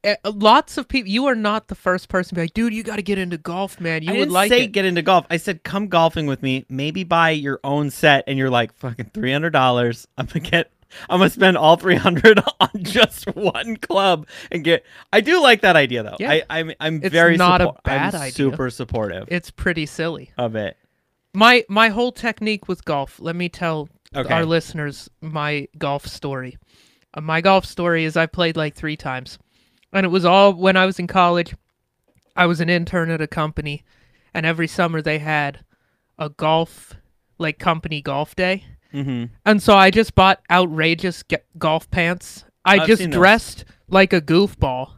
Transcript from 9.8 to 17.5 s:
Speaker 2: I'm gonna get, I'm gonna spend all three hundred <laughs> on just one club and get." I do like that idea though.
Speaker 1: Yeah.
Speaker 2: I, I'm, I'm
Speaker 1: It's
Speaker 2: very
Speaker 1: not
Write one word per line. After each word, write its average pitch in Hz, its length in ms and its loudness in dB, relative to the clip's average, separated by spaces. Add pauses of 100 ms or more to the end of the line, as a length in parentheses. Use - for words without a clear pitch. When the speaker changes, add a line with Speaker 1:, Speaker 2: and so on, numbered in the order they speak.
Speaker 2:
I'm 123 100 -8
gonna 165 140 -6
get, - 300 -2 (400)
I'm - 80 0
gonna 185 120 4
spend 190 280 2
all 160 180 6
three 175 200 0
hundred 196 420 6 (120)
<laughs> - 100 -16
on - 80 2 (140)
just 214 420 -2 (100)
one 208 420 -6
club 190 500 0 (240)
and 170 140 -6
get." 165 200 0 (280)
I 214 80 4
do 320 220 2
like 240 200 4
that 180 140 4
idea 123 260 2
though. 104 180 -12
Speaker 1:
Yeah. 131 120 -6
Speaker 2:
I, 160 180 2
I'm, 160 300 -6
I'm 156 220 -4
Speaker 1:
It's 190 100 -4
Speaker 2:
very 170 240 6
Speaker 1:
not 180 240 4